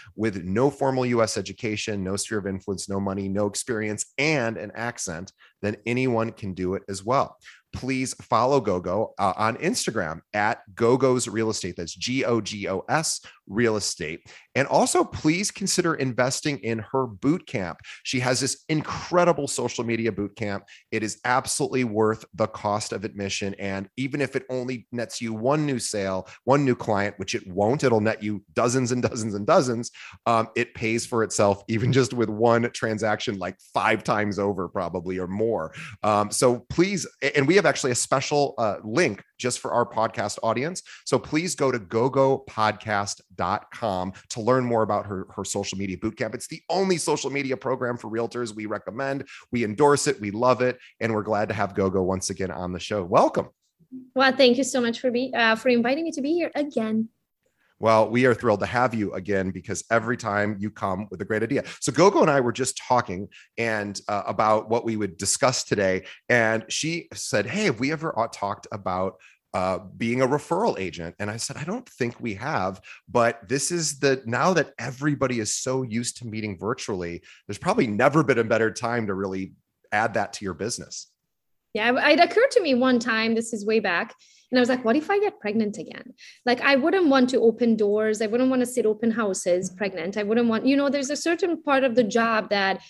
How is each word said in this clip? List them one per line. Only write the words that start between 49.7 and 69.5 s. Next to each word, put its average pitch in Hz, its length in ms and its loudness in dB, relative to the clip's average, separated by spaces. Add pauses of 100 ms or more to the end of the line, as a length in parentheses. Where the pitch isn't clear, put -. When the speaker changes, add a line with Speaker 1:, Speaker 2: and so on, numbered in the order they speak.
Speaker 1:
it. 139 160 0
We 104 80 -4
love 120 320 4
it. 127 160 0 (220)
And 113 140 0
we're 104 100 0
glad 104 260 0
to 101 60 -2
have 101 180 -2
Gogo 95 300 2
once 92 260 -2
again 92 220 -4
on 90 200 -6
the 90 80 -6
show. 104 240 -4
Welcome. 107 460 2 (640)
Speaker 2:
Well, 262 160 4
thank 247 260 6
you 277 60 2
so 262 160 -2
much 233 200 -2
for 254 100 -2
be-, 254 260 -2
uh, 226 200 4
for 240 140 0
inviting 247 340 2
me 330 80 -4
to 285 100 -6
be 285 120 -2
here 339 220 -2
again. 226 540 -2 (720)
Speaker 1:
Well, 110 320 4
we 123 160 4
are 117 80 6
thrilled 104 240 2
to 104 80 -2
have 120 260 2
you 104 200 -2
again 95 360 -2
because 95 400 -8
every 113 280 2
time 104 420 -2
you 104 100 -4
come 98 400 -4
with 92 120 -10
a 101 40 -8
great 107 160 0
idea. 113 220 0 (160)
So - 120 -4
Gogo 196 300 6
and 180 80 6
I 139 100 4
were 120 120 2
just 123 260 -4
talking 101 500 -2 (300)
and, 107 500 -2
uh, 101 200 -2
about 110 420 2
what 117 160 0
we 110 120 -2
would 95 200 -4
discuss - 460 0
today. 95 420 2 (240)
And 113 400 4
she 165 420 -4
said, - 360 -2
"Hey, 196 160 -4
have 143 160 0
we 135 120 0
ever, 160 280 -6
uh, 117 80 0
talked - 440 -8
about, 95 440 -4 (400)